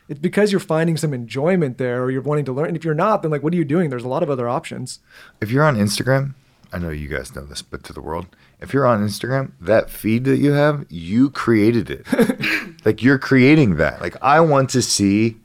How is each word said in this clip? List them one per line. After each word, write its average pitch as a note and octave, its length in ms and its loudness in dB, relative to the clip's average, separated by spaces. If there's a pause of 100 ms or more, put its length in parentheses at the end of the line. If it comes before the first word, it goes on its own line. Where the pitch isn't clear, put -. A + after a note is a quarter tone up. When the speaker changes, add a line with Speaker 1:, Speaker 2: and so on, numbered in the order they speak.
Speaker 1:
it's C#3+ 100 -12
because G3 320 2
you're G3 80 2
finding D#3+ 380 0
some D3+ 160 -2
enjoyment C3+ 640 -2
there B2 240 -2
or B2+ 80 -2
you're C3 140 -4
wanting D3 220 -2
to C3 60 -4
learn. C#3+ 180 -4
And E3+ 60 -4
if D#3+ 80 -8
you're D#3+ 120 -2
not, F#3+ 260 0
then, D#3+ 80 -2
like, D3 140 -2
what D#3+ 100 0
are F3+ 40 0
you D#3+ 80 0
doing? D3+ 260 0
There's B2 120 -6
a B2 40 -6
lot C#3+ 160 -2
of D3 80 -2
other B2 180 -2
options. B2+ 520 -8 (380)
Speaker 2:
If G#2+ 120 -6
you're C3+ 120 4
on D3 140 4
Instagram, C3 560 0 (400)
I F2 60 -6
know E2+ 100 -4
you D2+ 200 -8
guys C2+ 260 -8
know C#2 80 -12
this, C#2+ 180 -14
but - 220 -14
to - 100 -16
the C#2+ 80 -14
world, E2 260 -8 (340)
if - 120 -10
you're C3+ 120 2
on A2 200 2
Instagram, B2+ 540 -6
that G2 300 2
feed A2+ 340 -2
that C3 140 2
you C#3+ 160 2
have, C#3+ 340 0
you G2 440 0
created A2+ 580 2
it. C2+ 220 -12
Speaker 1:
<laughs> - 760 -2
Speaker 2:
Like, A2 180 0
you're C3+ 160 4
creating C3 560 4
that. C#2+ 260 0
Like, F2 220 -8
I D3 160 4
want C#3 320 4
to B2+ 100 2
see G#2+ 640 2